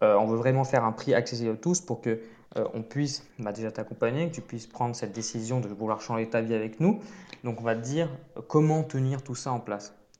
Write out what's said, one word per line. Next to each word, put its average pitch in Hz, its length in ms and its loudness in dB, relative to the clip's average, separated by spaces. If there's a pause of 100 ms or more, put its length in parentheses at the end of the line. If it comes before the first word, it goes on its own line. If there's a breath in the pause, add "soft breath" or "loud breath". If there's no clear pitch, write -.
euh, 107 140 8
on 107 120 6
veut 113 100 2
vraiment 131 260 4
faire 127 220 4
un 110 80 4
prix 127 200 0
accessible 117 380 0
à 110 40 -2
tous 175 260 0
pour - 180 -4
que, 113 220 0 (340 loud breath)
euh, 110 180 0
on 113 80 -4
puisse, 139 460 -4 (100)
bah, 107 140 -4
déjà 110 180 -4
t'accompagner, 120 600 0
que 160 60 -8
tu - 60 -10
puisses 113 240 -10
prendre 120 300 -4
cette 104 160 -6
décision 113 480 -4
de 107 80 -2
vouloir 107 320 -2
changer 113 300 -4
ta 117 100 0
vie 113 140 0
avec 110 260 -2
nous. 202 220 4 (420 loud breath)
Donc, 113 160 -4
on 113 60 -8
va 113 100 2
te 113 60 -4
dire 147 280 -2 (380)
comment 156 360 4
tenir 135 380 -2
tout 127 140 -8
ça - 160 -4
en 123 80 -2
place. 104 340 -8 (260)